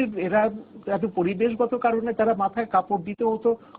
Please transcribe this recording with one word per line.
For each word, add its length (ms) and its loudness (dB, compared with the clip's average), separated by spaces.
এরা 340 2
এত 180 -2
পরিবেশগত 680 0
কারণে 380 0
তারা 200 2
মাথায় 320 -2
কাপড় 360 0
দিতে 220 -6
হতো 340 2